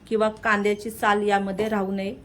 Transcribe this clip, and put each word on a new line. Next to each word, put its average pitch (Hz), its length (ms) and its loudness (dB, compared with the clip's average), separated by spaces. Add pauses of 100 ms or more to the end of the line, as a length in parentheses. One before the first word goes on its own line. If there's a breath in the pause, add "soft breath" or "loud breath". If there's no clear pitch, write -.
किंवा 214 220 2
कांद्याची 208 600 0
साल 208 380 2
यामध्ये 196 400 0
राहू 196 240 -2
नये 196 340 -4